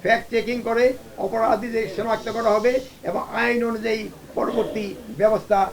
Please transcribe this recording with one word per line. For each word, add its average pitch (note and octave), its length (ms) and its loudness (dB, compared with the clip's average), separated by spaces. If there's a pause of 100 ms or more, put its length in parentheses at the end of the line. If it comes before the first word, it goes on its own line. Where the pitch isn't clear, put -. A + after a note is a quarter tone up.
ফ্যাক্ট A3+ 300 2
চেকিং A#3 240 0 (100)
করে A#3 180 4 (400)
অপরাধীদের A3+ 600 0 (100)
শনাক্ত A3 400 -2
করা A3+ 200 2
হবে A3 160 4 (380)
এবং - 120 -2 (200)
আইন A#3+ 180 2 (100)
অনুযায়ী A3 320 -2 (360)
পরবর্তী - 480 -2 (340)
ব্যবস্থা G#3 400 4 (140)